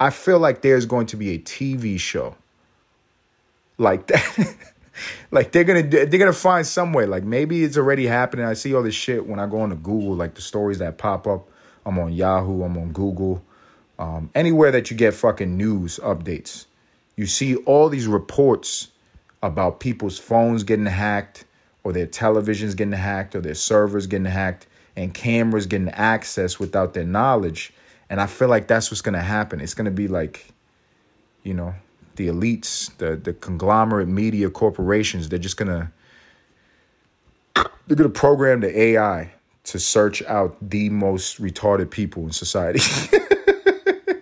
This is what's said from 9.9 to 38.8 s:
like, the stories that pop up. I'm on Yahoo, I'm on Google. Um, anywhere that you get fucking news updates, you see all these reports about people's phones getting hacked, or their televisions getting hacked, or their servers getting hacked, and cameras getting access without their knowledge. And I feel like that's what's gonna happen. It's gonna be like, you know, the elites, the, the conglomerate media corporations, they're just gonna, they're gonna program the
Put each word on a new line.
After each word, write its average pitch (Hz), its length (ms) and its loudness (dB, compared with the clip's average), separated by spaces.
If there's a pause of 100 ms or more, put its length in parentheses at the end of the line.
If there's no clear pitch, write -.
like, 85 200 -4
the - 60 -20
stories 104 380 -4
that 85 200 -6
pop 98 280 -4
up. 95 220 -4 (360)
I'm 92 140 -4
on 85 140 -4
Yahoo, 92 500 0
I'm 87 160 -4
on 85 140 -6
Google. 92 500 -2 (560)
Um, 80 380 -8
anywhere 156 340 6
that 123 220 0
you 113 40 -8
get 110 180 4
fucking 95 420 0
news 95 440 -2
updates, 85 640 -6 (500)
you 104 100 -4
see 131 300 0
all 147 320 6
these 131 180 -2
reports - 800 0 (540)
about 90 380 -2
people's 110 360 -4
phones 117 460 2
getting 104 240 0
hacked, 101 580 -4 (380)
or 95 100 -6
their 87 140 -2
televisions 107 680 0
getting 101 160 -2
hacked, 95 420 -4
or 95 60 -4
their 78 140 -8
servers 104 520 2
getting 95 200 -2
hacked, 92 420 -4 (260)
and 92 180 -6
cameras 113 540 0
getting 95 240 -2
access 107 720 -2
without 92 340 -2
their 87 100 -4
knowledge. 98 680 0 (360)
And 98 120 -4
I 101 60 -2
feel 127 200 0
like 117 220 2
that's 113 240 2
what's 104 100 -8
gonna 92 200 -2
happen. 104 380 -4
It's 78 140 -10
gonna 107 160 -4
be 98 160 -2
like, 85 400 -6 (960)
you 95 120 -6
know, 87 200 -6 (420)
the 90 120 -2
elites, 104 680 -4
the, 80 180 -4
the 87 160 -8
conglomerate 101 760 0
media 101 420 0
corporations, 95 800 0
they're 87 100 -4
just 92 180 -6
gonna, 87 340 -4 (1600)
they're - 420 -2
gonna 156 120 6
program 135 520 6
the 101 200 0